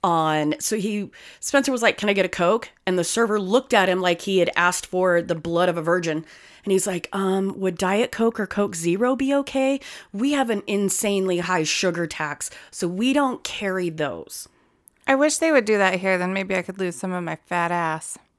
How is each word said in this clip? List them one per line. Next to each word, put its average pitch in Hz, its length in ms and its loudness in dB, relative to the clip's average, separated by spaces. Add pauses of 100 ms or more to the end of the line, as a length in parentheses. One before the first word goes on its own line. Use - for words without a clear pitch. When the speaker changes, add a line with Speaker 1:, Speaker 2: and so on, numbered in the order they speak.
Speaker 1:
on. 156 560 2
So - 180 -2
he, 208 340 -4 (280)
Spencer - 320 0
was 240 120 -2
like, 208 140 2
"Can 208 120 -2
I 202 40 4
get 196 120 4
a 180 40 -2
Coke?" 190 400 0 (180)
And 185 100 0
the 175 60 0
server 214 360 0
looked 208 340 0
at 196 140 6
him 185 140 2
like 175 200 2
he 190 180 2
had 175 160 4
asked 175 320 2
for 180 340 2
the 165 140 -4
blood 170 340 0
of 170 80 -2
a 170 60 -4
virgin. 165 420 0 (380)
And 202 80 0
he's 190 160 2
like, 180 260 -4
"Um, 196 460 0
would 185 180 -2
Diet 202 340 0
Coke 226 280 0
or 202 80 -2
Coke 202 280 -2
Zero 185 400 0
be 269 200 0
okay? 277 440 0 (320)
We 247 200 0
have 269 180 0
an 208 160 0
insanely 196 760 0
high 175 240 0
sugar 170 440 -2
tax, 147 420 -8 (220)
so - 160 -4
we 208 260 0
don't 269 300 0
carry 185 480 -4
those." 139 560 -6 (640)
Speaker 2:
I 269 60 6
wish 294 220 2
they 320 160 2
would 262 120 6
do 214 120 4
that 190 240 2
here. 190 160 2
Then 180 160 0
maybe 196 220 -2
I 185 60 0
could 185 180 -10
lose 180 180 -4
some 185 160 -6
of 180 100 -4
my 160 220 -6
fat 170 260 0
ass. 160 460 -4 (220)